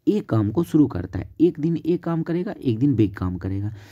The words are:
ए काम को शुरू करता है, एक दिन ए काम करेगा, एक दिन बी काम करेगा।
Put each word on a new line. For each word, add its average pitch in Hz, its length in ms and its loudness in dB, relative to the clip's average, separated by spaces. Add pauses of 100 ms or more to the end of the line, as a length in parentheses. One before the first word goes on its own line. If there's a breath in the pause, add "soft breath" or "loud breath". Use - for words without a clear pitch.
ए 208 120 2
काम 107 320 0
को 170 120 -2
शुरू 151 240 4
करता 92 320 -6
है, - 220 -12
एक 180 180 4
दिन 160 260 -2
ए 170 120 2
काम 170 260 -2
करेगा, 180 280 -4
एक 113 280 -2
दिन 139 160 4
बी 104 120 4
काम 92 300 -4
करेगा। 98 320 -4 (220 loud breath)